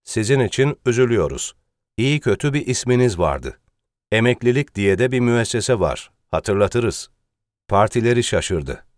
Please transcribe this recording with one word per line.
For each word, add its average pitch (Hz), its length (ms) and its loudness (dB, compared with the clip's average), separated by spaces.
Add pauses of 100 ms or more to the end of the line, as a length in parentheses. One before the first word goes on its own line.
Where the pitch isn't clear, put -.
Sizin 117 360 0
için 135 460 0
üzülüyoruz. 113 720 0 (420)
İyi 139 220 0
kötü 135 340 -2
bir 147 140 -4
isminiz 123 520 0
vardı. 69 400 -4 (520)
Emeklilik 123 640 0
diye 98 220 2
de 127 140 0
bir 127 80 -2
müessese 117 600 0
var. 76 320 -2 (200)
Hatırlatırız. 101 800 -2 (580)
Partileri 113 560 2
şaşırdı. 80 640 -4 (120)